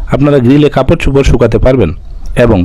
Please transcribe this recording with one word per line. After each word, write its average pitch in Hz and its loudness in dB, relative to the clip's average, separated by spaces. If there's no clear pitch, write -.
আপনারা 143 2
গ্রিলে 139 2
কাপড় 139 -2
চোপড় 139 0
শুকাতে 117 0
পারবেন 120 2
এবং 117 2